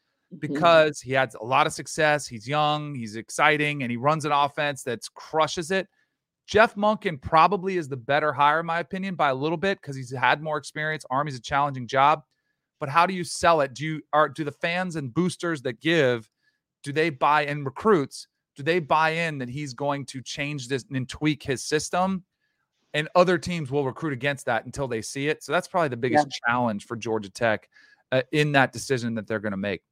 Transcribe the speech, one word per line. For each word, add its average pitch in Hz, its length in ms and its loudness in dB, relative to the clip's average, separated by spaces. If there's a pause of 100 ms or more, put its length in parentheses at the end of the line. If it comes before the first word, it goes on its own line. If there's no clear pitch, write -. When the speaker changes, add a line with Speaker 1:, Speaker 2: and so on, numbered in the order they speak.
(340)
Speaker 1:
Mm-hmm. 147 60 -16 (140)
Speaker 2:
because 156 460 6
he 127 140 -6
had 131 260 2
a 110 60 -12
lot 139 220 2
of 156 60 -6
success. 151 540 0
He's 113 200 -14
young, 151 480 -2
he's 110 200 -10
exciting, 147 680 2
and 117 60 -4
he 120 60 -2
runs 143 300 0
an 147 80 0
offense 143 500 0
that 117 160 -4 (140)
crushes 160 580 -2
it. 190 160 -2 (600)
Jeff 208 280 4
Monken 202 460 0
probably 180 560 4
is 156 100 -4
the 135 100 -6
better 143 360 0
hire, 147 260 4
in 170 60 -6
my 165 140 -2
opinion, 185 360 -6
by 147 140 2
a 131 60 2
little 156 220 -2
bit 196 240 -2
'cause 139 140 -10
he's 131 160 -12
had 131 300 4
more 151 160 -4
experience. 156 520 -6
Army's 139 280 0
a 117 40 -12
challenging 139 460 -2
job. 143 360 4 (560)
But 143 100 -6
how 170 160 4
do 190 80 -2
you 180 100 -4
sell 170 380 2
it? 123 120 0
Do 135 120 -8
you, 156 160 -4 (120)
are, 151 160 4
do 156 140 -8
the 143 80 -6
fans 175 460 -4
and 131 160 -8
boosters 165 480 -2
that 123 180 -6
give, 135 500 2 (540)
do 143 80 -10
they 156 180 0
buy 151 360 2
in, 143 180 -6
recruits, 143 640 0 (280)
do 139 80 -14
they 165 160 2
buy 160 320 2
in 160 260 -2
that 123 120 -8
he's 139 240 -8
going 139 340 -4
to 131 140 -12
change 139 460 -8
this 131 240 -4
and 131 160 -4
tweak 151 360 -2
his 131 200 -4
system? 180 600 -2 (680)
And 151 220 -2
other 180 220 6
teams 160 340 -4
will 143 140 0
recruit 147 280 -4
against 139 340 -4
that 117 180 0
until 131 240 -6
they 113 120 -4
see 139 280 -6
it. 156 120 -2
So 143 120 -6
that's 180 160 0
probably 170 200 0
the 123 80 -6
biggest 139 300 2
Speaker 1:
Yeah. 123 240 -6
Speaker 2:
challenge 120 340 0
for 117 120 -8
Georgia 107 320 -4
Tech, 107 400 -2 (420)
uh, 131 120 2 (100)
in 151 200 2
that 135 200 4
decision 117 420 -4
that 104 120 -8
they're 110 120 -2
gonna 101 160 -6
make. 95 360 -4